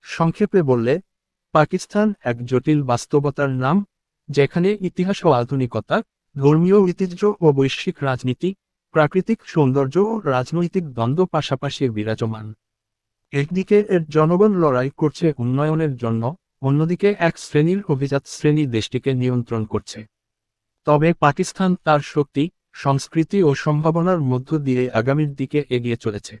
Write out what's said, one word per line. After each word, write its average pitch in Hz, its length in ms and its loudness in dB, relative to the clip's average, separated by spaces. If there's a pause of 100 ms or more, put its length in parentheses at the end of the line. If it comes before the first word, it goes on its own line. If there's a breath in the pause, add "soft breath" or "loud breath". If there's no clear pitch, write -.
সংক্ষেপে 180 600 -2
বললে, 127 320 2 (600)
পাকিস্তান 196 680 0
এক 120 240 -4
জটিল 131 380 0
বাস্তবতার 139 680 -2
নাম, 135 360 0 (440)
যেখানে 170 520 0
ইতিহাস 185 440 -4
ও 170 60 6
আধুনিকতা, 123 680 -2 (380)
ধর্মীয় 160 440 4
ঐতিহ্য 180 420 -2 (200)
ও 165 100 4
বৈশ্বিক 139 520 -2
রাজনীতি, 131 460 -2 (440)
প্রাকৃতিক 185 520 2
সৌন্দর্য 135 540 0
ও 214 140 0 (120)
রাজনৈতিক 160 680 -2
দ্বন্দ্ব 123 320 0
পাশাপাশি 143 640 -4
বিরাজমান। 110 640 -6 (800)
একদিকে 180 460 0 (120)
এর 180 200 2
জনগণ 170 460 4
লড়াই 139 340 2
করছে 156 480 -2
উন্নয়নের 147 580 0
জন্য, 117 400 -4 (260)
অন্যদিকে 160 480 2 (100)
এক 165 180 0
শ্রেণীর 170 520 0
অভিজাত 139 360 -2
শ্রেণী 151 400 0
দেশটিকে 120 480 -2
নিয়ন্ত্রণ 123 520 -2
করছে। 107 340 -8 (880)
তবে 151 260 4
পাকিস্তান 180 680 0
তার 151 160 2
শক্তি, 143 440 -2 (300)
সংস্কৃতি 156 680 -2
ও 151 120 6
সম্ভাবনার 160 680 0
মধ্য 127 360 -2
দিয়ে 131 340 0
আগামীর 139 440 0
দিকে 135 240 -2 (100)
এগিয়ে 120 280 -2
চলেছে। 104 420 -8